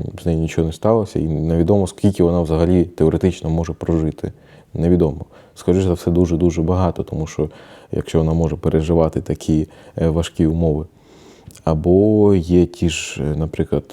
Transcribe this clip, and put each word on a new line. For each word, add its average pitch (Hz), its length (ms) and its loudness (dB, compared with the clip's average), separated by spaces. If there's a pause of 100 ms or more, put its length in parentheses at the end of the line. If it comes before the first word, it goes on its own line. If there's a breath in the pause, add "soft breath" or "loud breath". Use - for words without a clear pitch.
(220)
з - 40 -18
нею 82 140 0
нічого 80 280 -2
не 78 60 -4
сталося, 107 460 0
і 78 40 -2
невідомо, 82 640 0
скільки 98 360 0
вона 87 180 2
взагалі 82 420 2
теоретично 82 640 0
може 82 240 -4
прожити. 80 580 -4 (420 loud breath)
Невідомо. 82 520 0 (300 loud breath)
Скоріше 92 320 0
за 90 60 2
все, 85 180 -2
дуже-дуже 82 500 2
багато, 90 420 0
тому 78 240 -6
що 76 220 -4 (420 loud breath)
якщо - 260 -4
вона 80 160 2
може 80 220 0
переживати 80 680 0
такі, 78 460 -2 (340 loud breath)
е, 82 80 2
важкі 82 360 -2
умови. 78 400 0 (800 loud breath)
Або 98 720 4
є 87 300 4
ті 85 240 -4
ж, - 340 -8
е, 73 120 -2
наприклад, 76 580 -4